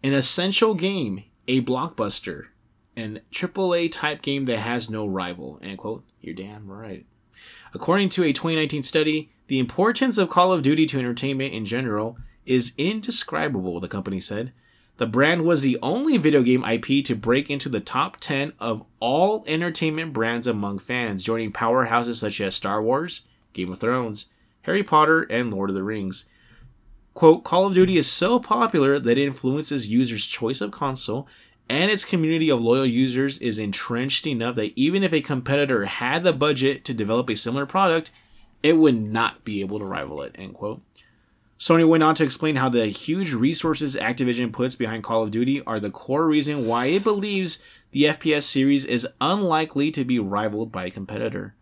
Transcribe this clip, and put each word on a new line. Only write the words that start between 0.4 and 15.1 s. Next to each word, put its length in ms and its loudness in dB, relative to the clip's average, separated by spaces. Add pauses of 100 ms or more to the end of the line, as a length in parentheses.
game, 500 -2 (240)
a 120 2
blockbuster, 840 -4 (500)
an 240 -10 (100)
triple 440 -2
A 140 0
type 340 -4
game 240 -2
that 140 0
has 300 -4
no 160 -4
rival," 560 -6
end 160 -12
quote. 260 -10 (160)
You're 140 -12
damn 340 -14
right. 360 -14 (680)
According 380 2
to 140 2
a 80 4
twenty 240 0
nineteen 260 -2
study, 480 0 (180)
the 100 0
importance 600 2
of 120 2
Call 220 4
of 100 2
Duty 240 4
to 120 -2
entertainment 540 -4
in 120 -8
general 520 -4 (300)
is 320 2
indescribable, 1000 -2
the 80 -8
company 320 -6
said. 320 -6 (440)
The 100 -2
brand 380 2